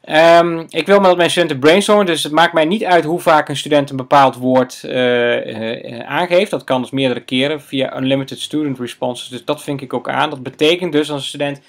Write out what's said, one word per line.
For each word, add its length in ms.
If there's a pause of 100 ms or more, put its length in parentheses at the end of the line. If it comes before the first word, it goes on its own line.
Ehm, 680
ik 180
wil 120
maar 100
dat 80
mijn 140
studenten 280
brainstormen, 480
dus 160
het 100
maakt 200
mij 120
niet 200
uit 200
hoe 160
vaak 280
een 80
student 340
een 60
bepaald 400
woord, 480
eh, 1160
eh, 60
aangeeft. 440
Dat 140
kan 160
dus 100
meerdere 300
keren 420
via 340
Unlimited 440
Student 380
Responses. 500
Dus 160
dat 180
vink 180
ik 120
ook 160
aan. 220
Dat 120
betekent 500
dus 140
dat 100
een 60
student 460